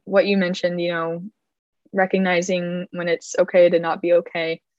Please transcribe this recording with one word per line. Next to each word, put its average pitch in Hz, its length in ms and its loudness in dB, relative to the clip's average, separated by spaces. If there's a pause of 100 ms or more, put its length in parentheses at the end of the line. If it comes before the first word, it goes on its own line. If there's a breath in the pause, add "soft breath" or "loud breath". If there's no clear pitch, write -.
what 190 220 2
you 202 120 0
mentioned, 180 440 -2
you 175 100 -2
know, 170 320 -6 (680)
recognizing 180 1000 -2
when 175 160 -6
it's - 300 -4
okay 175 320 6
to 170 100 4
not 170 220 -4
be 170 120 0
okay, 170 480 -2 (180)